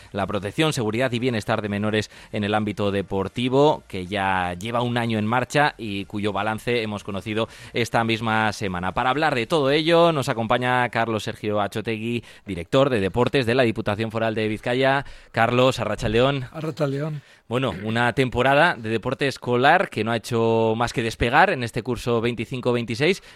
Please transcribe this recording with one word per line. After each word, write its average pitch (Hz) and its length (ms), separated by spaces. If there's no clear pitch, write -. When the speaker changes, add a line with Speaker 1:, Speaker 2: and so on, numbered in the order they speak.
Speaker 1:
la 98 160
protección, 104 440
seguridad 117 380
y 120 80
bienestar 113 440
de 104 60
menores 104 440
en 107 140
el 104 100
ámbito 104 380
deportivo, 120 960
que 92 180
ya 92 480
lleva 117 280
un 120 160
año 117 200
en 107 80
marcha 127 520
y 101 260
cuyo 104 280
balance 110 520
hemos 104 180
conocido 107 460
esta 120 320
misma 110 480
semana. 92 420
Para 123 160
hablar 147 240
de 113 140
todo 143 240
ello, 165 400
nos 139 160
acompaña 123 640
Carlos 113 340
Sergio 104 360
Achotegui, 113 640
director 104 420
de 123 120
deportes 117 460
de 117 100
la 135 80
Diputación 110 480
Foral 113 240
de 110 100
Vizcaya. 131 600
Carlos, 123 480
arratsaldeon. 117 720
Speaker 2:
Arratsaldeon. 151 680
Speaker 1:
Bueno, 123 340
una 113 300
temporada 135 680
de 110 120
deporte 123 360
escolar 135 600
que 110 160
no 110 60
ha 117 80
hecho 113 580
más 120 160
que 123 100
despegar 127 460
en 143 160
este 113 180
curso 120 380
veinticinco 120 540
veintiséis 120 480